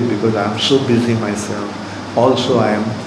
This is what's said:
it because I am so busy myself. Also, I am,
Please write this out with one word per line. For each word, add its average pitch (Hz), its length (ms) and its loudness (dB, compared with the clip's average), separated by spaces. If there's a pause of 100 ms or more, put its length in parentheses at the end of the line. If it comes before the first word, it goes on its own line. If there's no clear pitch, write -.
it 120 100 0
because 110 260 0
I 101 140 0
am 110 160 -4
so 139 120 4 (120)
busy 117 320 2
myself. - 1000 -6
Also, 127 340 2
I 107 100 2 (120)
am, 107 40 -2 (220)